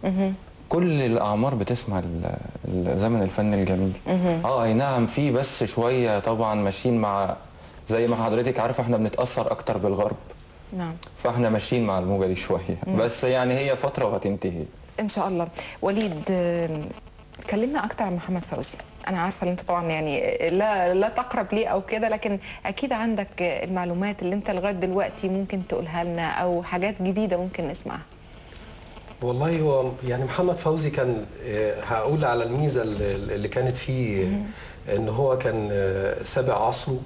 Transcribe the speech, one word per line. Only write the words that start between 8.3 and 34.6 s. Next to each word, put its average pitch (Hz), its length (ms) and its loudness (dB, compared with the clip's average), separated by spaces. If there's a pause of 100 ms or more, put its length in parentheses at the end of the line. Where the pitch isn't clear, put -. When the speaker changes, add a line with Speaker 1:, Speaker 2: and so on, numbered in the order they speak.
Speaker 2:
عارفة، 120 240 0
إحنا 117 140 2
بنتأثر 110 540 0
أكتر 110 260 -2
بالغرب. 101 380 2 (600)
Speaker 1:
نعم. 165 160 -4 (240)
Speaker 2:
فإحنا 120 320 2
ماشيين 110 360 2
مع 95 140 2
الموجة 95 280 2
دي 92 80 2
شوية، 87 420 -2 (100)
Speaker 1:
مم. 190 100 2
Speaker 2:
بس 117 260 2
يعني 127 360 4
هي 139 180 2
فترة 139 280 0
وهتنتهي. 95 580 0 (360)
Speaker 1:
إن 214 80 0
شاء 202 200 0
الله. 170 200 0 (340)
وليد، 196 480 0
آم، 170 520 0 (680)
كلمنا 240 360 0
أكتر 226 200 -2
عن 180 100 0
محمد 175 300 -4
فوزي. - 320 -6 (300)
أنا 185 140 -2
عارفة 190 220 -2
إن 180 80 0
أنت 180 100 -4
طبعًا 175 280 0
يعني 156 480 0 (120)
لا، 185 440 4
لا 202 160 4
تقرب 233 440 -2
ليه 220 140 2
أو 190 140 0
كده، 220 280 -2
لكن 214 300 -2 (260)
أكيد 254 280 -2
عندك 220 340 -2 (140)
المعلومات 180 800 -2
اللي 180 140 0
أنت 208 160 -2
لغاية 196 220 0
دلوقتي 185 560 -2
ممكن 190 380 -2
تقولها 170 360 -2
لنا 170 260 -2
أو 175 340 0
حاجات 185 380 -2
جديدة 185 360 0
ممكن 180 300 -4
نسمعها. - 340 -8 (1200)
Speaker 3:
والله 135 400 0
هو 135 300 4 (160)
يعني 127 180 0
محمد 175 320 2
فوزي 156 320 0
كان، 123 360 0 (200)
آه، 104 360 0
هقول 117 440 0
على 180 180 2
الميزة 127 380 0
اللي، 101 540 -2
اللي 101 120 -2
كانت 127 300 0
فيه، 110 480 0
Speaker 1:
مم. 95 180 0 (520)